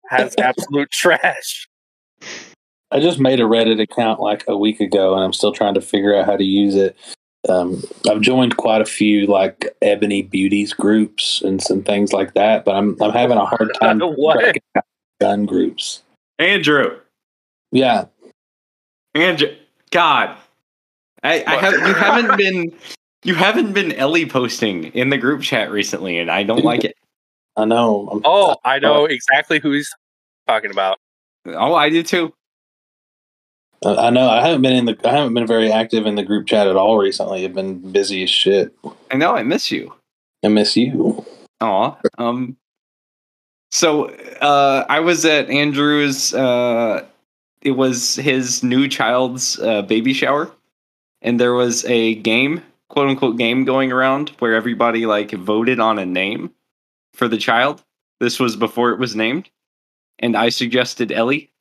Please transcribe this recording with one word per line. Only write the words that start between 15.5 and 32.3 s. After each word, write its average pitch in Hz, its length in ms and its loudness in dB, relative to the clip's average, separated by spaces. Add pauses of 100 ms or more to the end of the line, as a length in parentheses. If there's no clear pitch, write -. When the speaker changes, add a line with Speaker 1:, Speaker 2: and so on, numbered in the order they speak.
Speaker 3:
Andrew. 151 600 2 (720)
Speaker 2:
Yeah. 120 340 2 (1080)
Speaker 3:
Andrew, 165 400 0 (360)
God, 143 460 0 (840)
I, 156 200 0
I 156 140 -2
Speaker 4:
What? 131 80 0
Speaker 3:
have, 196 100 2 (140)
you 196 60 2
haven't 220 420 2
Speaker 4:
<laughs> - 20 0
Speaker 3:
been, 185 340 -2 (520)
you 180 100 -2
haven't 208 400 0
been 185 180 0
Ellie 151 360 0
posting 113 560 -2 (100)
in 127 160 0
the 139 80 0
group 135 240 -2
chat 117 280 -2
recently, 95 480 -4
and 85 120 -4
I 92 140 0
don't 110 200 0
like 139 200 0
it. - 120 -6 (600)
Speaker 2:
I 107 100 0
know. 110 440 0
I'm 104 140 -6
Speaker 1:
Oh, 180 400 4
I 131 140 0
know 147 240 4
Speaker 2:
uh, 151 40 4
Speaker 1:
exactly 147 520 0
who 147 140 0
he's 143 180 -4 (560)
talking 107 240 0
about. 95 280 -2 (480)
Speaker 3:
Oh, 95 280 -2
I 151 160 4
do 165 140 2
too. 170 280 -2 (1500)